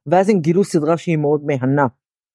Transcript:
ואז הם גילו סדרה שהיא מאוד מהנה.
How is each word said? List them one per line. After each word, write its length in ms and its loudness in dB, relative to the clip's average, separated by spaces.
ואז 220 2
הם 120 2
גילו 240 0
סדרה 320 0
שהיא 200 -4
מאוד 280 -2
מהנה. 420 0